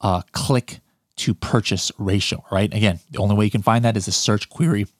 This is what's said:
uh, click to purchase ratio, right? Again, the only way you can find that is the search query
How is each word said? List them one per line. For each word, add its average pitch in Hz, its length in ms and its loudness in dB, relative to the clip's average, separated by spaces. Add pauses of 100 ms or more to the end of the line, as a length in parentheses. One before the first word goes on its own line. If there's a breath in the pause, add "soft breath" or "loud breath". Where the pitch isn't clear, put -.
uh, 92 200 0 (100)
click - 480 -2 (380)
to - 160 0
purchase - 640 -2
ratio, 98 540 -2
right? 98 220 0
Again, 104 260 2 (100)
the - 80 -12
only 104 180 2
way 104 100 4
you 104 60 0
can 107 120 -2
find 117 220 2
that 117 120 2
is 98 80 -4
the 92 60 -6
search - 380 0
query 156 360 0 (140)